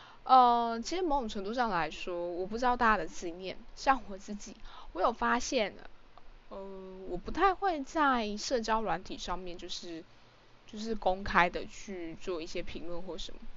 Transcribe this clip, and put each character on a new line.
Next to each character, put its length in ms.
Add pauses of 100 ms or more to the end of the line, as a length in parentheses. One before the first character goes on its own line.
(260)
呃， 580
其 140
实 40
某 200
种 80
程 160
度 80
上 160
来 200
说， 400
我 160
不 120
知 80
道 100
大 160
家 60
的 100
经 340
验， 160 (200)
像 320
我 80
自 180
己， 180 (380)
我 100
有 120
发 260
现， 340 (760)
呃， 80 (500)
我 80
不 160
太 220
会 280
在 540
社 240
交 220
软 200
体 160
上 220
面 180
就 120
是 340 (640)
就 120
是 160
公 280
开 260
的 160
去 500
做 260
一 60
些 140
评 260
论 140
或 160
什 160
么。 60 (180)